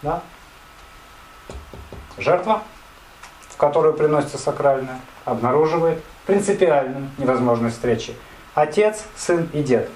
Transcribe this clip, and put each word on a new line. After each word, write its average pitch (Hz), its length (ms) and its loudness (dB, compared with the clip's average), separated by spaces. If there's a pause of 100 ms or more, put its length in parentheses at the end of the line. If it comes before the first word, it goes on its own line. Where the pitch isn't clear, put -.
Да? 165 180 -4 (2000)
Жертва, 196 440 0 (880)
в - 80 -20
которую 156 360 4
приносится 147 440 0
сакральное, 131 640 -2 (260)
обнаруживает 156 800 2 (220)
принципиальную 143 920 2
невозможность 123 580 0
встречи. - 400 -2 (380)
Отец, 202 500 2 (140)
сын 170 340 -2
и 147 120 -2
дед 120 320 2